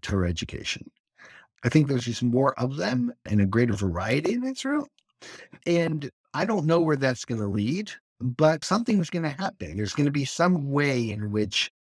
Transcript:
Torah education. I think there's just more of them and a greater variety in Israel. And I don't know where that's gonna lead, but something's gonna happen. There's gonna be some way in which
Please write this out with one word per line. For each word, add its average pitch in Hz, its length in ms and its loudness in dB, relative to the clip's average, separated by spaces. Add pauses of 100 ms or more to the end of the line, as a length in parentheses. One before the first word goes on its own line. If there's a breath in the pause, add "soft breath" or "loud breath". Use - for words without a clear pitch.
Torah 92 280 2
education. - 600 -6 (720 loud breath)
I 123 60 4
think 151 180 6
there's 127 180 0
just 120 180 -4
more 127 340 2
of 135 200 -2
them 240 360 -2 (120)
and 104 140 2
a 98 60 6
greater 113 280 2
variety 98 600 -2
in 247 120 -2
Israel. 269 420 -4 (800 loud breath)
And 170 420 0 (240)
I 160 120 0
don't 208 200 0
know 165 160 4
where 156 140 4
that's 131 300 0
gonna 110 220 -2
lead, 117 440 -2 (280)
but 147 460 2
something's 208 460 0
gonna 165 180 -2
happen. 131 480 -8
There's 104 160 -4
gonna 147 160 2
be 143 160 -2
some 165 460 0
way 139 400 0
in 104 180 -4
which 107 400 0 (200)